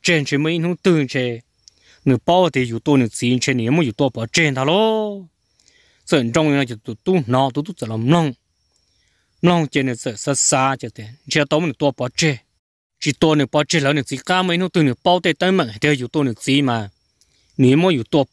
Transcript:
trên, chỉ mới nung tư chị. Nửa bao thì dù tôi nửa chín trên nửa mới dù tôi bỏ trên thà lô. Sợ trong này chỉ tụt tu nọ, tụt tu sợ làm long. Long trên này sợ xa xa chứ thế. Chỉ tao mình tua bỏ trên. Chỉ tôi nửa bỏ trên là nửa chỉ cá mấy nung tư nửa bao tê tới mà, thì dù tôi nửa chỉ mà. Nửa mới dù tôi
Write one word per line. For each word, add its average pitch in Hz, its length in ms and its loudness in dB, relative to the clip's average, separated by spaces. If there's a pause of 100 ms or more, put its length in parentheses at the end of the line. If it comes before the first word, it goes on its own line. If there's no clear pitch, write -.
trên, 160 220 0
chỉ 139 120 -2
mới 156 220 -2
nung 170 180 -4
tư 165 320 2
chị. 123 320 -4 (640)
Nửa 131 120 4 (100)
bao 175 240 4
thì 131 160 -2
dù 117 120 -8
tôi 143 200 2
nửa 120 100 2
chín 123 320 -2
trên 131 160 -2
nửa 117 140 -2
mới 160 160 2
dù 110 100 -4
tôi 139 180 0
bỏ 117 180 -6
trên 156 220 0
thà 131 100 -2
lô. 208 600 -2 (800)
Sợ 151 160 2 (120)
trong 156 220 2
này 139 100 0
chỉ 120 80 -12 (100)
tụt 113 200 -14
tu 185 220 2
nọ, 127 280 0
tụt 147 120 -4
tu 185 100 -12
sợ - 100 -10
làm 113 220 -4
long. 160 240 2 (1080)
Long 170 260 2
trên 135 180 -2
này 123 100 -4
sợ - 200 -8
xa - 180 -4
xa 135 460 0
chứ 120 140 -12
thế. 110 140 -16 (200)
Chỉ 127 120 0 (100)
tao 156 100 2
mình 165 140 -2
tua 143 220 0
bỏ 120 200 -4
trên. 151 200 0 (640)
Chỉ 147 120 -2
tôi 156 240 2
nửa 147 160 2
bỏ 151 120 2
trên 160 180 0
là 139 100 2
nửa 147 140 -2
chỉ 135 100 -8 (100)
cá 185 160 0
mấy 170 160 0
nung 180 120 -4
tư 170 120 0
nửa 131 120 2 (100)
bao 180 160 4
tê 175 120 0
tới 185 200 0
mà, 143 280 0
thì 147 160 2
dù 123 100 -6
tôi 147 180 -2
nửa 127 160 -2
chỉ 139 220 0
mà. 113 280 -2 (640)
Nửa 131 200 6
mới 170 200 2
dù 117 140 -4
tôi 143 220 2